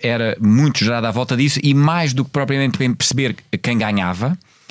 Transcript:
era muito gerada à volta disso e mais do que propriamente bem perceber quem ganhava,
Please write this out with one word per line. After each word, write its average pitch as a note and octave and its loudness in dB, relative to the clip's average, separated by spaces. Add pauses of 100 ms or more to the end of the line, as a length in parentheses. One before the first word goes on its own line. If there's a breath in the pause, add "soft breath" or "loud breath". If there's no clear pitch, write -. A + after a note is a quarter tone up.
era A#2 -2
muito A#2 4
gerada A#2 0
à - 0
volta B2 -2
disso C#3+ 0
e C#3+ 2
mais D3+ 2
do C3+ 0
que - -8
propriamente C#3 -2
bem B2+ 0
perceber B2 -2 (260)
quem A#2+ 0
ganhava, G#2 -2 (320 loud breath)